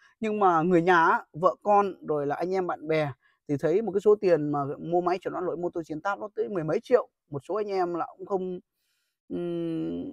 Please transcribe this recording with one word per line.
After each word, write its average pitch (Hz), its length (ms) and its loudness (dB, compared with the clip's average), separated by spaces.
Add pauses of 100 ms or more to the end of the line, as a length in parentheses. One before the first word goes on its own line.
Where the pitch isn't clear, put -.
(200)
Nhưng 214 200 -2
mà 175 220 4
người 175 200 4
nhà 170 220 6
á, 202 280 2
vợ 160 300 2
con 202 440 2
rồi 151 200 -2
là 143 100 -4
anh 180 180 -4
em 185 120 -2
bạn 156 220 -6
bè 151 240 0 (360)
thì 147 80 -2
thấy 170 260 0
một 196 100 -4
cái 196 80 0
số 208 140 6
tiền 160 380 2
mà 143 120 -2 (140)
mua 170 220 0
máy 180 180 0
chuẩn 160 140 -8
đoán 170 120 -6
lỗi 156 120 -4
mô 175 140 -4
tô 170 120 -6
Scantab 165 360 -6
nó 208 160 -10
tới 226 140 -4
mười 185 160 -4
mấy 160 160 0
triệu. 240 280 2 (220)
Một 139 180 -8
số 170 60 -4
anh 214 140 -4
em 185 260 -2
là 160 120 -4 (120)
cũng 185 80 -14
không, 185 340 -4 (680)
ừm, 170 840 -6